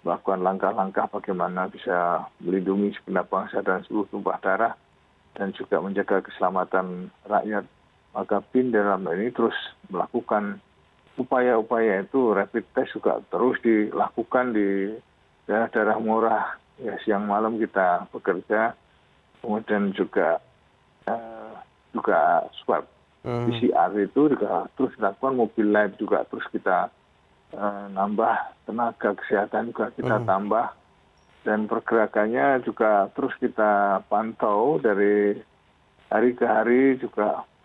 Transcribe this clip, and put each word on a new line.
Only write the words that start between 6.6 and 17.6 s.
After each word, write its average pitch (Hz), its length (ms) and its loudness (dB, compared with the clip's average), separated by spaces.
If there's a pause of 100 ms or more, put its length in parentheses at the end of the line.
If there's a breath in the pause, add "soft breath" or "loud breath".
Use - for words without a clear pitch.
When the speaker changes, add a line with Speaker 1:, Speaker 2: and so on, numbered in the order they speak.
Speaker 1:
rakyat. 104 360 0 (520)
Maka 101 320 -2
bin 127 240 2
dalam 101 320 2
hal 87 160 -2
ini 120 80 -2
terus 117 240 0 (400)
melakukan 104 640 -2 (640)
upaya-upaya 113 800 2
itu, 120 320 2
rapid 98 400 0
test - 240 -2
juga 65 320 0
terus 113 320 0
dilakukan 113 960 0
di 98 400 0 (480)
daerah-daerah 110 560 0
murah. 113 560 2 (240)
Ya, 110 240 -8
siang 104 240 0
malam 110 320 0